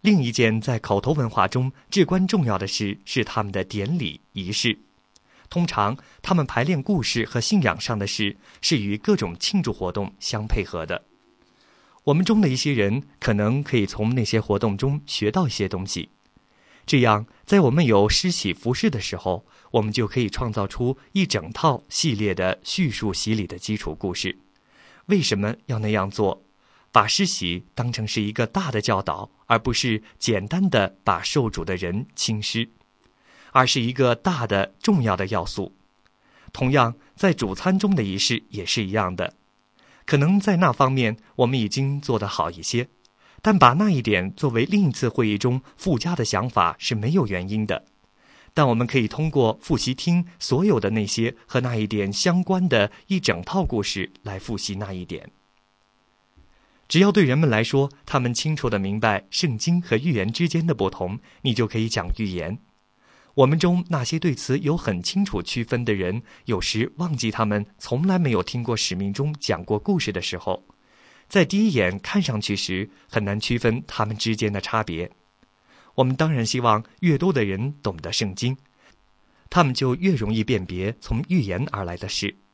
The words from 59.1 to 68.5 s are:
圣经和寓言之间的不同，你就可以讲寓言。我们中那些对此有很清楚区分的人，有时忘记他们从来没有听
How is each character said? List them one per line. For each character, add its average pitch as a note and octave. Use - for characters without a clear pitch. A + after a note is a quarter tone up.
圣 C3+
经 F3
和 C#3
寓 D3
言 G#2
之 E3+
间 E3
的 E3
不 -
同， F#2+
你 B2+
就 A2+
可 A2
以 A2+
讲 F2+
寓 A2
言。 F2+
我 C3
们 D#3
中 F3+
那 D3
些 D#3+
对 D#3
此 -
有 D3+
很 F#2
清 G3
楚 G#2+
区 A#2
分 A#2+
的 A2
人， F#2+
有 G2+
时 A2+
忘 D#3+
记 A2+
他 A2
们 G#2
从 C#3+
来 F#3+
没 D#3
有 G2+
听 B2